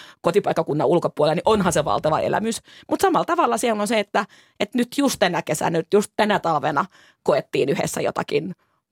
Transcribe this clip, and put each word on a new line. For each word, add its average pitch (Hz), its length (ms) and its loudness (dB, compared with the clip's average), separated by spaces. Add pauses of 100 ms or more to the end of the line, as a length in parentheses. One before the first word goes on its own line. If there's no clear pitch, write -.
(200)
kotipaikkakunnan 160 680 0
ulkopuolella, 156 480 2
niin 175 100 -2
onhan 196 280 2
se 160 120 0
valtava 127 360 0
elämys. 214 400 -2 (300)
Mut - 100 -2
samalla 311 240 2
tavalla 302 320 0
siellä 220 260 -2
on 208 60 -2
se, 233 100 0
että, 202 260 -2 (360)
että 214 180 -2
nyt 240 100 0 (100)
just 277 200 0
tänä 175 240 0
kesänä, 170 360 -2
nyt 160 160 -4
just 202 220 2
tänä 208 220 2
talvena 151 460 0 (380)
koettiin - 460 0
yhdessä - 320 -4
jotakin - 540 -4 (380)